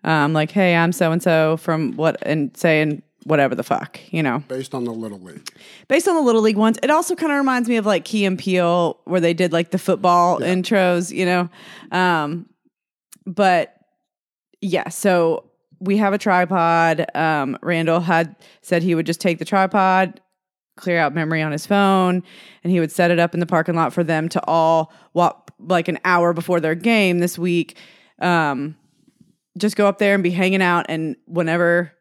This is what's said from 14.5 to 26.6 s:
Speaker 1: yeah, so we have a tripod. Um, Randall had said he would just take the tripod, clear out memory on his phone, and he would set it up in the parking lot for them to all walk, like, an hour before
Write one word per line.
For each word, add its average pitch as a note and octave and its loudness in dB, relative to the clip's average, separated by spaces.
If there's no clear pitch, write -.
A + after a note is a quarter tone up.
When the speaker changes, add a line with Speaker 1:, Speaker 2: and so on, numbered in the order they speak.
Speaker 1:
yeah, F3 -4
so E3+ 0
we G3 0
have G3+ 2
a G#3 -2
tripod. E3+ 2
Um, D3+ -2
Randall E3 0
had E3+ 0
said E3+ -2
he F3 0
would D#3+ -2
just E3 -4
take E3+ 0
the E3 -8
tripod, F#3+ 0
clear F3 -2
out D3 0
memory D#3+ -2
on D3+ -4
his D3+ -8
phone, F#3+ 2
and F3 0
he F3+ 2
would D#3 -2
set F3 2
it E3+ 2
up E3+ 0
in E3+ -2
the E3+ -2
parking E3 0
lot D#3+ 0
for F3 -2
them D#3+ -2
to - -4
all D#3+ 0
walk, - 0
like, E3+ -2
an F3 -4
hour F3 2
before E3+ -2